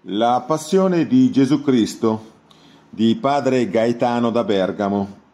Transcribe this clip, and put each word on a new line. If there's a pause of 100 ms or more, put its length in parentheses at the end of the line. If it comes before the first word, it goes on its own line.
La
passione
di
Gesù
Cristo, (580)
di
padre
Gaetano
da
Bergamo (260)